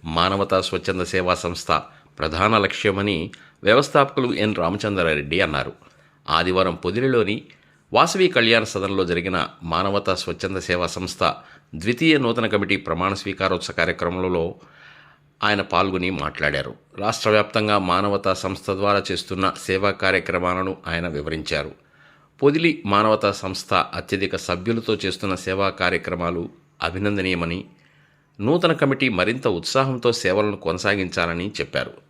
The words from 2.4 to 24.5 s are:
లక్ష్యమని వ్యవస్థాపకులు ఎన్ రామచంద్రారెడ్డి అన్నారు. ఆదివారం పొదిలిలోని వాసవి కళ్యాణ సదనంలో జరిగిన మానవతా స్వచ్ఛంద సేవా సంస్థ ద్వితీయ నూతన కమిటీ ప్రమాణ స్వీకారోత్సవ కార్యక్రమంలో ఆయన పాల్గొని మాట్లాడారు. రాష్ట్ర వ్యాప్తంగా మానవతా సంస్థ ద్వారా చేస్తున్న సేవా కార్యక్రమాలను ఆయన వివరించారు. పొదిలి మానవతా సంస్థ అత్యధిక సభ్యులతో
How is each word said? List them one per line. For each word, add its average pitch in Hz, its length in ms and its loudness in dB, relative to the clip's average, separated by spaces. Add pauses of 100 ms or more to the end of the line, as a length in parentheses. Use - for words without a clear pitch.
లక్ష్యమని 98 720 0 (320)
వ్యవస్థాపకులు 135 720 4
ఎన్ 104 200 0
రామచంద్రారెడ్డి 85 840 0
అన్నారు. 69 320 0 (540)
ఆదివారం 90 480 2
పొదిలిలోని 110 640 0 (560)
వాసవి 170 360 4
కళ్యాణ 113 360 4
సదనంలో 95 400 -2
జరిగిన 87 340 0 (240)
మానవతా 95 520 0
స్వచ్ఛంద 92 420 -6
సేవా 87 300 -2
సంస్థ 90 360 -6 (520)
ద్వితీయ 120 440 2
నూతన 117 280 0
కమిటీ 98 300 0
ప్రమాణ 90 380 -2
స్వీకారోత్సవ 95 640 -2
కార్యక్రమంలో 87 680 0 (960)
ఆయన 104 200 2
పాల్గొని 92 500 0
మాట్లాడారు. 71 640 -2 (300)
రాష్ట్ర 110 280 0
వ్యాప్తంగా 107 460 2 (140)
మానవతా 98 440 2
సంస్థ 95 360 -6
ద్వారా 98 400 2
చేస్తున్న 92 420 -2 (140)
సేవా 98 240 2
కార్యక్రమాలను 92 840 0 (120)
ఆయన 85 200 -2
వివరించారు. 76 640 -4 (680)
పొదిలి 160 440 4
మానవతా 107 460 4
సంస్థ - 380 -8 (280)
అత్యధిక 95 380 -2
సభ్యులతో 110 560 -2 (120)